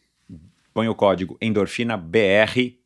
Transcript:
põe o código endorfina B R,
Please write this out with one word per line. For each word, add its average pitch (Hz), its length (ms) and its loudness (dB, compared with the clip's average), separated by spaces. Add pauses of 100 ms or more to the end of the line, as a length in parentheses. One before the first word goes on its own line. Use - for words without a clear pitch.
(760)
põe 113 140 0
o 104 60 -2
código 95 460 0
endorfina 113 560 -2
B 85 220 -2
R, 110 680 2